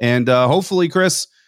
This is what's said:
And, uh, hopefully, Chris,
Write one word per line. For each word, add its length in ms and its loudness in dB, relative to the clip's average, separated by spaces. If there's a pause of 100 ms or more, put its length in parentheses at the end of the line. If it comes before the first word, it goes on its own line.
And, 280 0
uh, 200 2
hopefully, 400 0
Chris, 380 -2 (220)